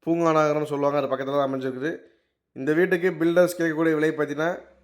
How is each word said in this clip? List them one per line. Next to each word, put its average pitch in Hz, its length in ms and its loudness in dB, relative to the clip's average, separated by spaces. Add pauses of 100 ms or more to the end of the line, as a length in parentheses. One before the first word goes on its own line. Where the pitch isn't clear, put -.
பூங்கா 165 340 2
நகரம்னு 151 340 2
சொல்லுவாங்க. 143 300 0
அது 131 100 -4
பக்கத்துல 135 280 -2
தான் 139 100 2
அமைஞ்சிருக்குது. 131 420 -4 (680)
இந்த 135 200 -2
வீட்டுக்கு 180 300 2 (100)
பில்டர்ஸ் 170 400 2
கேட்கக்கூடிய 165 380 0
விலை 156 200 2
பார்த்தீங்கன்னா 147 320 -2 (340)